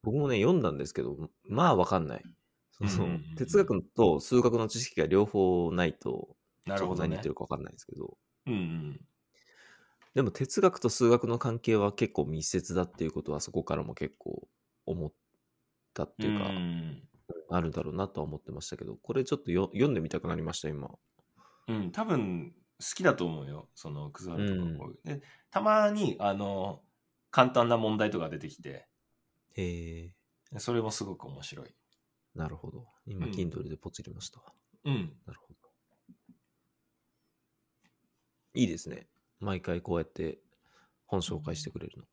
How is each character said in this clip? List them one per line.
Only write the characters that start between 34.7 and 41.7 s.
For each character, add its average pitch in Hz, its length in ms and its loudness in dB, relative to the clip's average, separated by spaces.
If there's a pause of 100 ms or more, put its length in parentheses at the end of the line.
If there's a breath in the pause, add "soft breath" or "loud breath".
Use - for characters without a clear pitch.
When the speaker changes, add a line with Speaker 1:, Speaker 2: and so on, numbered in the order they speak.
Speaker 2:
う 147 60 -4
ん。 92 260 -4 (100)
Speaker 1:
な - 60 -14
る - 80 -18
ほ - 140 -20
ど。 - 40 -20 (3000)
い 131 100 4
い - 20 2
で 82 120 -4
す - 100 -12
ね。 - 200 -14 (320)
毎 95 220 -2
回 87 180 -2
こ 87 140 -4
う 85 40 2
や 80 60 -2
っ - 20 -10
て - 320 -6 (680 soft breath)
本 98 140 -2
紹 80 220 -6
介 76 140 -6
し - 60 -8
て - 80 -8